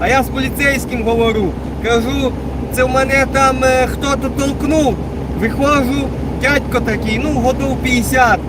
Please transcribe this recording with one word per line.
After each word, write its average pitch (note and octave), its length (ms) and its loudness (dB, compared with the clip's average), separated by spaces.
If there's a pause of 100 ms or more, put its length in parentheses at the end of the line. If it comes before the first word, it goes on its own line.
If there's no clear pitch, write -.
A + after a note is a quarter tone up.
А F3 80 0
я C4 140 4
з - 60 -2
поліцейським C4+ 760 -2
говорю. A3 500 2 (320)
Кажу, A#3+ 480 0 (400)
«Це B3+ 120 2
в B3+ 40 2
мене C4+ 440 2
там, C4+ 320 2
е, B3+ 280 4
хто-то C4+ 360 -2
толкнув». C#4 680 0 (460)
Виходжу, C#4 680 0 (340)
дядько C4 380 0
такий, A3 440 -2
ну, D#4 60 0
годов C4 460 0
п'ятдесят. B3 600 2 (100)